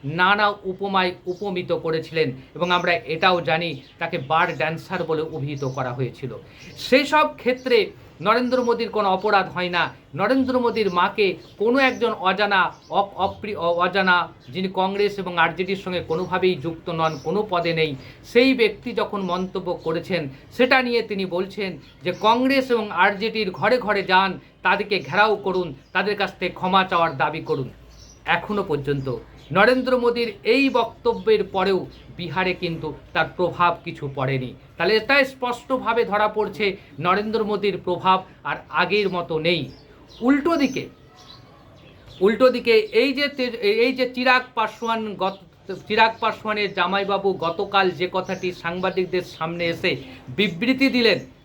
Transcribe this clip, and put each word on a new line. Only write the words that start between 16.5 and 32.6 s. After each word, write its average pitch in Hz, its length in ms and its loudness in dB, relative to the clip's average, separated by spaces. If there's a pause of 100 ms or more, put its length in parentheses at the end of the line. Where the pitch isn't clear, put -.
যুক্ত 165 360 -6
নন, 160 340 -2
কোনো 202 260 -2
পদে 170 240 0
নেই, 156 200 0 (300)
সেই 262 300 4
ব্যক্তি 226 380 0
যখন 202 300 -4
মন্তব্য 180 520 -4
করেছেন, 165 540 -4 (240)
সেটা 254 300 4
নিয়ে 240 200 0
তিনি 190 240 -4
বলছেন 190 520 -6 (240)
যে 175 180 -2
কংগ্রেস 254 500 2
এবং 214 200 0
আরজেডির 202 600 0
ঘরে 214 280 2
ঘরে 202 240 0
যান, 185 360 2 (240)
তাদেরকে 202 360 0
ঘেরাও 196 380 2
করুন, 185 380 -4 (180)
তাদের 196 240 0
কাছ 190 220 -4
থেকে 180 160 -4
ক্ষমা 185 300 2
চাওয়ার 165 320 0
দাবি 151 240 0
করুন। 139 300 -4 (540)
এখনো 175 380 -2
পর্যন্ত 139 540 -4 (360)
নরেন্দ্র 247 460 4
মোদীর 240 340 0 (120)
এই 262 260 4
বক্তব্যের 226 720 0
পরেও 185 420 0 (300)
বিহারে 175 380 -2
কিন্তু 160 400 -6 (180)